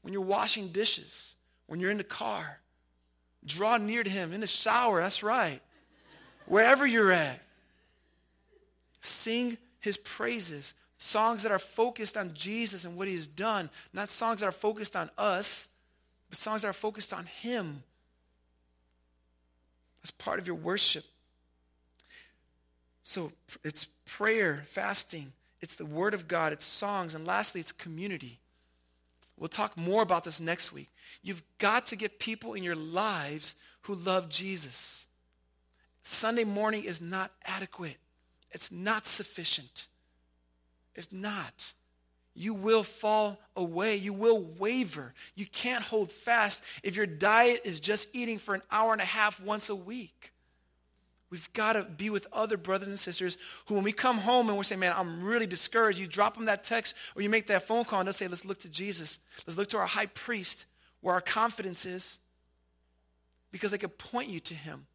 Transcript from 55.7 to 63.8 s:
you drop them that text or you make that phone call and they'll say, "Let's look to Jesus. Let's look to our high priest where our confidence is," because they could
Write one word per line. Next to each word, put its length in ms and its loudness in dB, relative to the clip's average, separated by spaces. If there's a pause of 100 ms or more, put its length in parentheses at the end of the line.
you 80 -6
drop 280 2
them 100 -8
that 180 2
text 320 -2 (220)
or 60 -2
you 80 2
make 160 4
that 200 2
phone 200 2
call 140 2
and 60 0
they'll 60 -2
say, 160 -2
"Let's 160 -6
look 160 -8
to 80 -14
Jesus. 500 -6 (280)
Let's 100 -6
look 120 0
to 100 0
our 80 4
high 180 0
priest 600 -4 (340)
where 140 2
our 80 2
confidence 640 0
is," 320 -6 (1300)
because 200 -4
they 80 -2
could 180 -8